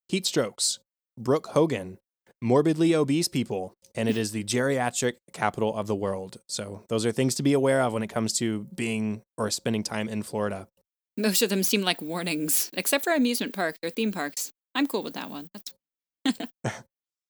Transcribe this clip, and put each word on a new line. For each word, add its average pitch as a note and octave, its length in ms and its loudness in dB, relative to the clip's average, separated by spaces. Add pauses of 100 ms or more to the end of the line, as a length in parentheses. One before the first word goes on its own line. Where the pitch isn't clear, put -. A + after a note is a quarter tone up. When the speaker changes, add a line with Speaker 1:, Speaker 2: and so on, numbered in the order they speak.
Speaker 1:
heat F#3 180 0
strokes, - 540 0 (400)
Brooke C3 280 2
Hogan, A2 500 2 (440)
morbidly D#3 540 6
obese D3+ 320 2
people, G#2 460 -4 (220)
and A2+ 120 2
it A2 80 4
is G#2+ 160 0
the G#2+ 140 -4
geriatric B2 680 0 (180)
capital A2 420 0
of G#2 120 -4
the G#2+ 80 0
world. F#2+ 420 -4 (100)
So G2+ 400 -10
those A2+ 180 0
are A#2+ 60 4
things C3 240 2
to D3 80 -2
be C#3 80 4
aware C3+ 300 4
of B2 100 2
when A2 100 -2
it A2 60 -4
comes A2 320 0
to G#2+ 340 0
being A2 500 -2 (140)
or G#2 140 -2
spending A2 320 0
time G#2+ 240 -4
in G#2+ 160 -4
Florida. G2+ 460 -4 (480)
Speaker 2:
Most G#3 240 2
of G#3 80 4
them G3 140 2
seem G3+ 180 2
like F3+ 200 -2
warnings, D#3+ 720 -2
except C#4 300 0
for E4+ 100 2
amusement A#3+ 400 2
parks E3+ 300 -4
or E3 60 -4
theme G#3+ 240 -2
parks. D3 380 -6 (260)
I'm C#4 100 2
cool F#3+ 160 -4
with D#3 100 -8
that - 160 -8
one. D3 240 -12
That's - 880 -8 (200)
<laughs> - 200 -6 (460)